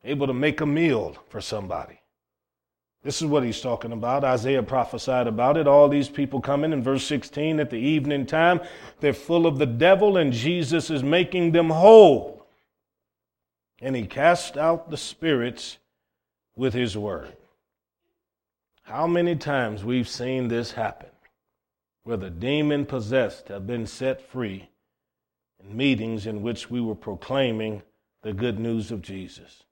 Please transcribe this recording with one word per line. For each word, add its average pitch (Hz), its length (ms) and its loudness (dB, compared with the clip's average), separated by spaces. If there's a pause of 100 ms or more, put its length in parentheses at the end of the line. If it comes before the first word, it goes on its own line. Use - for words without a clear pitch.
able 143 240 -4
to 131 60 -2
make 151 300 -2
a 151 40 -2
meal 143 500 0 (120)
for 104 140 -12
somebody. 92 580 -10 (1040)
This 143 160 -6
is 156 60 -2
what 143 160 2
he's 113 160 -4
talking 117 320 -6
about. 123 320 -2
Isaiah 127 400 0
prophesied 127 640 -2
about 123 280 2
it. 151 120 2
All 143 200 8
these 143 200 0
people 139 320 -4
coming 143 320 -2
in 135 100 -2
verse 131 220 -2
sixteen 151 560 -4
at 147 100 -4
the 120 60 -8
evening 143 500 -2
time. 165 340 2 (380)
They're 147 140 0
full 170 340 0
of 143 120 0
the 147 60 2
devil, 185 520 4
and 151 160 2
Jesus 156 580 -2
is 139 140 -2
making 175 480 2
them 165 180 4
whole. 175 760 8 (1400)
And 131 140 -4
he 113 140 -4
cast 160 500 0
out 165 320 0
the 147 60 -10
spirits 123 840 -4 (800)
with 123 180 -2
his 113 240 -2
word. 98 380 -8 (1500)
How 135 240 -6
many 175 300 0
times 120 480 -4
we've 120 240 -2
seen 127 400 -6
this 117 240 -4
happen, - 380 -8 (920)
where 117 140 -6
the 95 120 -8
demon-possessed 131 1160 -4
have 98 220 -12
been 117 180 -6
set 131 340 -6
free 98 480 -12 (960)
in 98 140 -16
meetings 113 500 -2
in 107 160 -8
which 117 300 -8
we 123 80 -4
were 110 160 -6
proclaiming 110 840 -4 (400)
the 107 100 -10
good 107 260 -4
news 113 320 -6
of 107 100 -10
Jesus. 92 720 -18